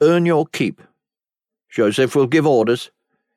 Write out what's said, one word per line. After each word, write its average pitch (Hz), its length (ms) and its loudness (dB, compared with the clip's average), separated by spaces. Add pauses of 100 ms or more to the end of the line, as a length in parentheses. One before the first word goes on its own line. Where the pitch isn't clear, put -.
earn 170 260 2
your 156 200 0
keep. - 360 -8 (880)
Joseph 117 460 -2
will 139 120 2
give 147 200 0
orders. 120 440 0 (460)